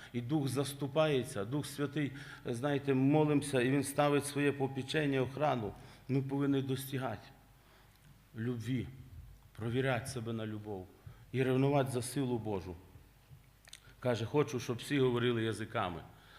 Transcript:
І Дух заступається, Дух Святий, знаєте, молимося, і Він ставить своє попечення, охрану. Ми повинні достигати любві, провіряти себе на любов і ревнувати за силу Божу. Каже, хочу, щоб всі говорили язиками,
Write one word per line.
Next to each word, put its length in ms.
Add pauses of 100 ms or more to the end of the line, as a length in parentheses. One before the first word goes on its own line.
(120)
І 80
Дух 280
заступається, 960
Дух 220
Святий, 460 (340)
знаєте, 480
молимося, 680
і 100
Він 140
ставить 420
своє 260
попечення, 680
охрану. 520 (360)
Ми 140
повинні 400
достигати 680 (1080)
любві, 520 (680)
провіряти 500
себе 260
на 140
любов 420 (440)
і 100
ревнувати 480
за 120
силу 360
Божу. 380 (1200)
Каже, 240
хочу, 360
щоб 160
всі 240
говорили 420
язиками, 600 (360)